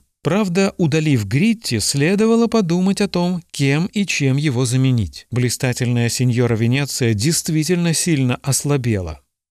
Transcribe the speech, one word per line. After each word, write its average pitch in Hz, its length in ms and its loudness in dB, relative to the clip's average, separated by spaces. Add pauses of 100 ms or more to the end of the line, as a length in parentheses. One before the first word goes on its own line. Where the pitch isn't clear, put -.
(220)
Правда, 190 560 0
удалив 156 480 2
Гритти, 147 540 0
следовало 208 680 2
подумать 196 540 0
о 202 60 0
том, 175 340 -2 (100)
кем 143 360 0
и 202 180 -2
чем 135 320 0
его 135 280 0
заменить. 123 680 0
Блистательная 120 760 0
сеньора 120 460 0
Венеция 120 580 0
действительно 160 800 0
сильно 135 480 0
ослабела. 117 800 -2 (300)